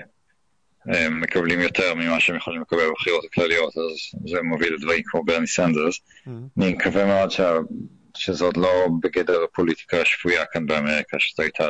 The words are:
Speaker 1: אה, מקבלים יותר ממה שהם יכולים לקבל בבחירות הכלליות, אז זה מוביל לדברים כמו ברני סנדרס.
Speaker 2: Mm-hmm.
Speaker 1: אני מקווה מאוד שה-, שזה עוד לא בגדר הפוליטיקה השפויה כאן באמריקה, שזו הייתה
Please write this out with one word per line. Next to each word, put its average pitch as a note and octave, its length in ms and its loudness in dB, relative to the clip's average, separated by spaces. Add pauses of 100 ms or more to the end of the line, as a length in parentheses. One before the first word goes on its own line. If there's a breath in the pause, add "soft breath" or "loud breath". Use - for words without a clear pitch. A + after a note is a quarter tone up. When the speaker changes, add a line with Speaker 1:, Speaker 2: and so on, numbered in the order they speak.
(920)
Speaker 1:
אה, E2 160 2
מקבלים E2+ 500 0
יותר F2 340 0
ממה E2 260 0
שהם E2+ 160 0
יכולים E2 260 -8
לקבל E2 280 0
בבחירות D#2+ 360 -2
הכלליות, E2 520 0
אז D#2+ 420 -6 (120)
זה F2 100 -2
מוביל E2 320 0
לדברים D#2 320 0
כמו E2 200 -2
ברני E2 220 2
סנדרס. E2 480 2
Speaker 2:
Mm-hmm. - 340 -18 (280)
Speaker 1:
אני F#2 160 4
מקווה G2 320 2
מאוד G2 260 4
שה-, E2+ 280 2 (580)
שזה F2 280 -2
עוד E2+ 120 2
לא F2+ 300 4 (160)
בגדר F2 400 2
הפוליטיקה E2+ 580 0
השפויה E2+ 440 0
כאן E2 200 -4
באמריקה, D2 540 -2
שזו - 240 -2
הייתה D#2 260 -2